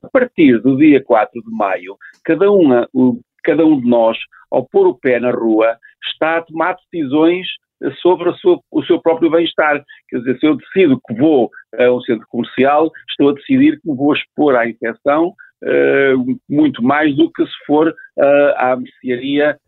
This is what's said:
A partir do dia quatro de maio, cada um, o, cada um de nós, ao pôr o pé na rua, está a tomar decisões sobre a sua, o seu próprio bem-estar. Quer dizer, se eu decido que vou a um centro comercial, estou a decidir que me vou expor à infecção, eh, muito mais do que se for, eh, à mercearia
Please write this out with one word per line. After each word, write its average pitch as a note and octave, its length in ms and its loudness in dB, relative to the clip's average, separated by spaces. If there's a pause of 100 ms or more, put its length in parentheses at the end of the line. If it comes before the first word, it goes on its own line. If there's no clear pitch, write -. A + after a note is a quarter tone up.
A - 60 -20
partir D#3+ 520 2
do C3 160 0
dia C#3+ 260 4
quatro A2+ 380 -2
de A2+ 80 -20
maio, G2 480 -6 (260)
cada E3 280 0
um, C3+ 420 2
o, B2+ 260 0 (240)
cada D#3 220 2
um D#3 140 4
de A#2+ 100 -2
nós, A2+ 280 2 (340)
ao C3 140 -2
pôr F#3+ 220 2
o F3+ 80 0
pé B2 240 0
na B2 120 -2
rua, A2+ 460 0 (280)
está D#3+ 320 -4
a E3 40 -4
tomar E3 340 -6 (160)
decisões E3 560 0 (540)
sobre F3 280 0
a E3+ 40 -4
sua, F3 260 0 (120)
o D3+ 120 -4
seu E3 180 0
próprio E3 280 0
bem-estar. D3+ 540 -2 (260)
Quer B2+ 100 -6
dizer, B2+ 200 -4
se D#3 60 -2
eu D3+ 100 2
decido D#3 520 0
que A#2+ 80 -8
vou C3 340 2 (280)
a B2 140 2
um B2+ 100 -2
centro A2+ 280 -6
comercial, C#3 600 0 (180)
estou C#3+ 200 0
a C#3+ 40 -2
decidir C#3+ 460 0
que E3+ 100 -12
me C#3 60 -4
vou C#3+ 180 -2
expor D3 420 -2
à A#2 120 0
infecção, B2+ 680 -4 (300)
eh, C#3 500 0 (360)
muito C#3+ 340 0
mais C#3+ 320 0
do E4 160 0
que E3+ 140 -4
se - 200 -20
for, D#3 280 0 (240)
eh, C#3+ 400 2
à B2+ 180 0
mercearia C3+ 840 -4 (100)